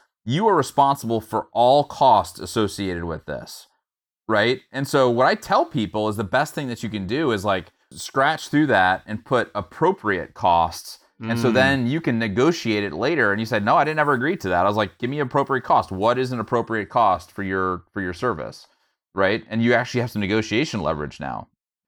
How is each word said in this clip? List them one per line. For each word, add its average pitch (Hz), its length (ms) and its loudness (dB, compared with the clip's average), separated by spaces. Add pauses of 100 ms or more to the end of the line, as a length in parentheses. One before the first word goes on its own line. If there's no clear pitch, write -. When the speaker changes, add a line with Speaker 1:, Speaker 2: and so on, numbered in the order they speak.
(240)
Speaker 1:
"You 160 240 0
are 190 80 4
responsible 135 640 0
for - 320 -4
all 127 320 6
costs 113 540 4
associated 95 680 -4
with 80 200 -8
this," - 420 -12 (640)
right? 110 320 2 (120)
And 139 140 -4
so 131 220 4
what 123 180 4
I 208 100 2
tell 285 280 0
people 107 440 -2
is 104 80 -4
the 110 80 -4
best 113 300 -2
thing 143 140 -6
that 120 140 -8
you 110 80 -6
can 98 160 -6
do 139 240 -2
is, 101 160 -2
like, 95 260 -2 (200)
scratch - 560 -2
through 151 180 2
that 95 400 4
and 107 180 -8
put 117 300 0
appropriate 104 800 -2
costs. 85 640 0 (200)
And 117 200 -4
so 123 120 2
Speaker 2:
Mm. 110 40 2
Speaker 1:
then 131 320 2
you 151 160 -2
can 120 160 0
negotiate 113 680 0
it 95 80 -6
later. 113 400 0
And 104 80 -2
you 113 60 -4
said, 110 180 -2
"No, 123 100 4
I 160 100 4
didn't 156 160 -2
ever 147 120 2
agree 139 240 0
to 92 140 -4
that." 90 160 4
I - 20 2
was 104 80 0
like, 107 220 -2
"Give 120 100 -4
me 143 120 -4
appropriate 135 420 -2
cost. 139 280 0
What 107 280 0
is 127 120 -2
an 120 100 -4
appropriate 113 500 -2
cost 98 420 0
for 101 100 -8
your, 92 420 -2 (100)
for 101 80 -6
your 90 100 -4
service?" 87 540 -6 (480)
Right? 98 340 2
And 113 140 -2
you 120 100 4
actually 120 300 0
have 123 80 -6
some 107 100 -6
negotiation 107 640 -2
leverage 73 360 -6
now. 62 300 -10 (400)